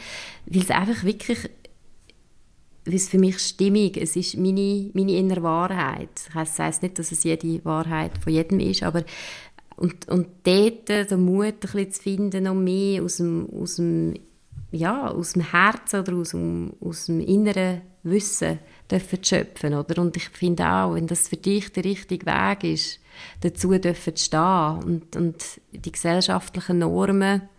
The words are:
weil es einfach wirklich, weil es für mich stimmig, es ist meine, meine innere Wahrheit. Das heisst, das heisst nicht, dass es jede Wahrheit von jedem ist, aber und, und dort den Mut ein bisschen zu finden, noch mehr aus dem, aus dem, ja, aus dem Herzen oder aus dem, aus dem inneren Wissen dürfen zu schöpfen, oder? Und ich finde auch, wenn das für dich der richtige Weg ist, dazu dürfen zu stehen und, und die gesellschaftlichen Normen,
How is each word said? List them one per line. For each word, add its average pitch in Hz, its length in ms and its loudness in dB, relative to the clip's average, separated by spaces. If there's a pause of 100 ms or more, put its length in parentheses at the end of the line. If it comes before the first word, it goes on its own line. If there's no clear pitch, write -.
(460)
weil 185 160 2
es 190 80 0
einfach 202 340 2
wirklich, 220 460 -2 (1300)
weil 175 100 -2
es 190 140 0
für 190 100 4
mich 185 220 6
stimmig, 196 560 2
es 170 200 -2
ist 180 200 -4
meine, 196 580 0
meine 190 180 2
innere 185 300 2
Wahrheit. 170 720 -2
Das - 200 -14
heisst, 160 180 -4
das - 140 -4
heisst 165 160 -4
nicht, 185 160 -4
dass 165 140 -6
es - 120 0
jede 165 400 0
Wahrheit 160 480 -2 (100)
von 160 100 0
jedem 165 280 4
ist, - 220 0
aber 170 220 0 (720)
und, - 320 -2
und 175 180 2 (180)
dort 208 440 4
den 202 360 2
Mut 190 220 4
ein 214 140 -4
bisschen 196 320 -4
zu - 100 -10
finden, 190 420 -2
noch 190 100 0
mehr 190 480 2
aus 175 160 -4
dem, 170 340 0
aus - 240 -6
dem, 165 380 0 (560)
ja, 185 400 -2
aus - 240 -4
dem 175 160 2
Herzen 196 500 2
oder 185 160 -2
aus 175 140 -4
dem, 170 500 -4
aus 170 260 -8
dem 165 140 0
inneren 190 640 2 (200)
Wissen 165 560 0 (320)
dürfen 185 320 -2
zu - 140 2
schöpfen, - 380 -2
oder? 147 260 -2
Und 175 160 2
ich - 140 -6
finde 175 360 0
auch, 180 280 2
wenn 165 120 -2
das 165 220 0
für 170 80 -4
dich 202 360 -2
der 185 120 -2
richtige 185 400 -4
Weg 196 400 0
ist, 160 360 -2 (400)
dazu 180 380 2
dürfen 175 380 -2
zu - 80 -2
stehen 160 600 2
und, 170 320 -4
und 165 280 -2 (280)
die - 200 -10
gesellschaftlichen 180 840 0
Normen, 196 640 2 (160)